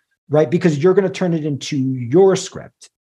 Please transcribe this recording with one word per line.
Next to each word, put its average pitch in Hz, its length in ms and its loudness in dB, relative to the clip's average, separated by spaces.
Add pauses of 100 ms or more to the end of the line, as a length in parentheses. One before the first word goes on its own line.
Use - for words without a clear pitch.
(300)
right? 151 200 2
Because 165 320 0
you're 185 120 4
gonna 190 160 2
turn 185 240 -4
it 156 120 -4
into 147 320 -6
your 131 600 2
script. - 520 -14 (260)